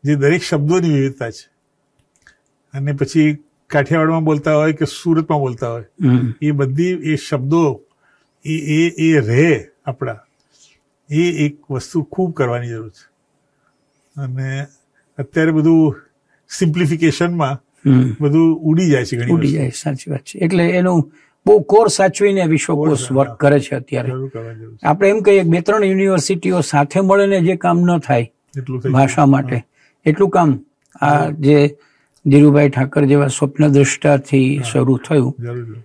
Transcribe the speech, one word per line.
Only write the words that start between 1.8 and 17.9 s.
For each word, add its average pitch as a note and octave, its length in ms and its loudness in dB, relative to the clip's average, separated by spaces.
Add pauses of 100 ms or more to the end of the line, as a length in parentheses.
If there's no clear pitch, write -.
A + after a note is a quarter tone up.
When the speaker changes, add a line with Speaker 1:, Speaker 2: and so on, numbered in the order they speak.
Speaker 1:
અને C#3+ 200 -4
પછી D3+ 440 0 (300)
કાઠિયાવાડમાં D#3+ 560 0
બોલતા D#3 320 0
હોય D#3 180 2
કે D3+ 120 -4
સુરતમાં D#3+ 540 -2
બોલતા B2+ 300 -6
હોય, A#2 140 -10 (180)
Speaker 2:
હમ. B2 400 2
Speaker 1:
એ D3+ 100 0
બધી C#3+ 380 -2
એ D#3 260 -4
શબ્દો C#3+ 680 -2 (640)
એ, D#3 80 -6
એ, D#3 440 0
એ D#3+ 220 2
રહે B2 480 0 (180)
આપણા, A#2+ 320 -10 (920)
એ D3 120 0
એક D3+ 500 -4
વસ્તુ C#3+ 320 -6
ખૂબ F3+ 300 -4
કરવાની A#2+ 340 -4
જરૂર A2+ 220 -12
છે. - 220 -20 (1080)
અને C3+ 460 -8 (500)
અત્યારે D#3+ 340 0
બધું D#3 440 2 (540)
સિમ્પ્લિફિકેશનમાં D#3+ 1120 -2 (260)
Speaker 2:
હમ. B2+ 360 2